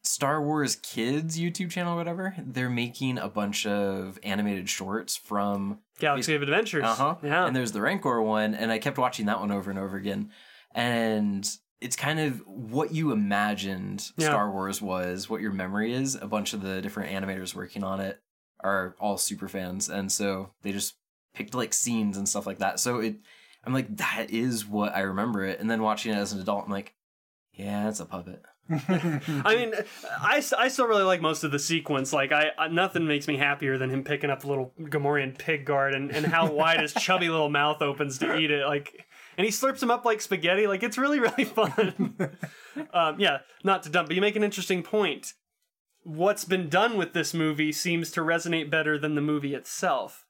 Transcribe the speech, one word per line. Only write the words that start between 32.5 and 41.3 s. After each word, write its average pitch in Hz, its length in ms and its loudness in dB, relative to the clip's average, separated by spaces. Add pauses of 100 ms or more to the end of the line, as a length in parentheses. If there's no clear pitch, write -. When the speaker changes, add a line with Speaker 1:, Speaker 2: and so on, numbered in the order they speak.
Speaker 2:
I, 160 120 0
nothing 170 380 2
makes 147 220 0
me 147 80 2
happier 143 400 2
than 131 140 0
him 135 120 -2
picking 147 280 0
up 135 100 -2
the 143 80 -8
little 135 320 -2
Gamorrean 143 560 0
pig 147 300 -2
guard 139 280 2
and, 139 160 -2
and 151 140 0
how 165 260 4
wide 160 300 4
his 151 140 -2
chubby 180 340 2
little 156 220 2
mouth 147 320 2
opens 143 360 0
to - 200 0
eat 156 120 2
it. 143 160 2
Like, 143 380 -4 (320)
and 180 80 2
he 226 60 2
slurps 262 320 0
him 240 80 2
up 247 160 2
like 214 160 2
spaghetti. 190 440 2
Like, 196 160 0
it's 226 140 -2
really, 285 240 2
really 233 240 2